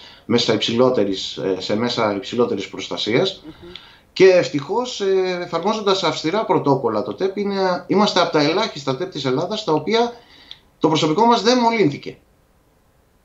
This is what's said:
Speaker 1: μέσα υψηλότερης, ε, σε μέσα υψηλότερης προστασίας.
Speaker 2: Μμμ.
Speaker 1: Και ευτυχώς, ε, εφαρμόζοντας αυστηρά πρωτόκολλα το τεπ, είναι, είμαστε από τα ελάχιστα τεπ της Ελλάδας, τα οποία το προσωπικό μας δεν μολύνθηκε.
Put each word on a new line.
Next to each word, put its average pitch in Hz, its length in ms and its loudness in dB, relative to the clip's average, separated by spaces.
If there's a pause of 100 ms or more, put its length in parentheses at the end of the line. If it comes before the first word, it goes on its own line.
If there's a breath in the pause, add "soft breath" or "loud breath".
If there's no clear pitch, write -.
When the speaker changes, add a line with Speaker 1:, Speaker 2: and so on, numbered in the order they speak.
(260 loud breath)
Speaker 1:
μέσα 117 280 0
υψηλότερης, 110 840 0
ε, 92 240 -2
σε 107 140 -2
μέσα 113 400 -2
υψηλότερης 101 540 -2
προστασίας. 113 760 -2
Speaker 2:
Μμμ. 175 260 -20 (420 loud breath)
Speaker 1:
Και 190 160 8
ευτυχώς, 185 720 0
ε, 185 400 0
εφαρμόζοντας 190 640 -2
αυστηρά 165 420 -2
πρωτόκολλα 127 580 0
το 104 100 -6
τεπ, 196 240 -4
είναι, 190 500 -2
είμαστε 190 320 2
από 170 120 2
τα 151 100 2
ελάχιστα 147 560 -2
τεπ 180 140 -8
της 131 140 -8
Ελλάδας, 170 380 -2
τα 165 80 -2
οποία 226 420 0 (680 loud breath)
το 160 80 2
προσωπικό 156 380 2
μας 233 160 4
δεν 240 160 4
μολύνθηκε. 226 600 0 (1080)